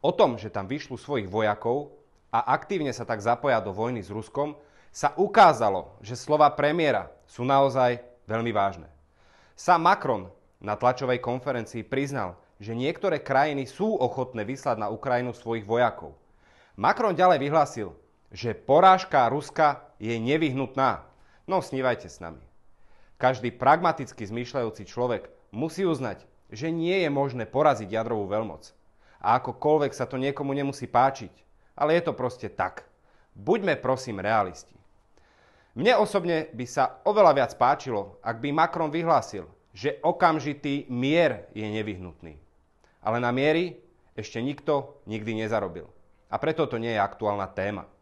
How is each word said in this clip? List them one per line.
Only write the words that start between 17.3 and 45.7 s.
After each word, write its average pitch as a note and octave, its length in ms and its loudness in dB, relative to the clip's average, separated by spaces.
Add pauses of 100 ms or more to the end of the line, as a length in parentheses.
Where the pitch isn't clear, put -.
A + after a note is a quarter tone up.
vyhlásil, C#3 480 0 (400)
že A2+ 240 -6
porážka F3 800 6
Ruska C#3+ 480 0 (160)
je A2+ 240 -4
nevyhnutná. C3 880 0 (400)
No, F#3 160 0
snívajte B2+ 400 -2
s - 160 -18
nami. E2 240 -16 (720)
Každý B2 320 0
pragmaticky D3+ 720 0
zmýšľajúci A2+ 640 -6
človek A#2+ 480 -4 (160)
musí D#3+ 400 -4
uznať, B2 320 -4 (320)
že B2+ 160 -6
nie E3+ 320 0
je D#3+ 80 0
možné C#3 400 -2
poraziť B2 400 2
jadrovú A2 400 -2
veľmoc. G#2 400 -4 (560)
A A#2+ 160 4
akokoľvek D3 560 0
sa B2+ 80 -2
to B2+ 160 -6
niekomu C#3 320 -4
nemusí C#3 320 -4
páčiť, B2+ 480 2 (400)
ale D#3 240 2
je E3+ 80 0
to D3 80 -2
proste B2 320 -6
tak. - 400 -6 (480)
Buďme, D#3+ 480 0
prosím, B2 400 -4
realisti. G2+ 560 -2 (960)
Mne G#3+ 240 4
osobne F3 560 0
by A#2+ 160 -8
sa - 400 -2
oveľa G3 320 6
viac A#2 160 0
páčilo, A#2+ 640 0
ak A2+ 160 -6
by C#3+ 160 -6
Macron D#3+ 400 0
vyhlásil, C#3+ 560 0 (240)
že A2+ 320 -4
okamžitý D3+ 880 0
mier C3+ 640 0
je G#2+ 80 -6
nevyhnutný. F#2 720 -8 (640)
Ale A2+ 160 -2
na A#2+ 160 0
miery D#3 480 0 (320)
ešte A2 240 -10
nikto C#3 720 -4
nikdy A2 320 -6
nezarobil. G2+ 480 -4 (400)